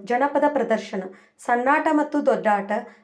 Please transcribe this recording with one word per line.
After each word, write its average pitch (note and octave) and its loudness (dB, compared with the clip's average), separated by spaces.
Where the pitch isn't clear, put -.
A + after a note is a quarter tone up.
ಜನಪದ C#4 0
ಪ್ರದರ್ಶನ. A3 -2
ಸಣ್ಣಾಟ C4+ 0
ಮತ್ತು D4 0
ದೊಡ್ಡಾಟ, G#3 0